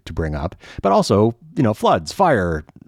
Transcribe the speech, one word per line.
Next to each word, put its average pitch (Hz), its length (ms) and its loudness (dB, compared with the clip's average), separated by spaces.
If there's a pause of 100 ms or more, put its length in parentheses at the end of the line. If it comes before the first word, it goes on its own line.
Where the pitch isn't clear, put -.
to - 80 -16
bring 80 220 -4
up, - 220 -8 (260)
but 196 80 0
also, 117 420 2 (220)
you 160 80 0
know, 107 100 2
floods, 110 400 0
fire, 92 520 0 (240)